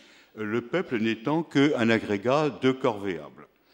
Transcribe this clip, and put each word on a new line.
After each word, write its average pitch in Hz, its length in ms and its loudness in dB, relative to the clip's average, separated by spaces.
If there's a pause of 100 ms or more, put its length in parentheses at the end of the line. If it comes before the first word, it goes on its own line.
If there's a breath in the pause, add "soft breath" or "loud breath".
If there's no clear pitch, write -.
(360 loud breath)
le 107 240 -4
peuple 139 380 -4
n'étant 113 440 0
qu'un 139 460 2
agrégat 113 600 2
de 131 220 0
corvéables. 95 760 -6 (260 soft breath)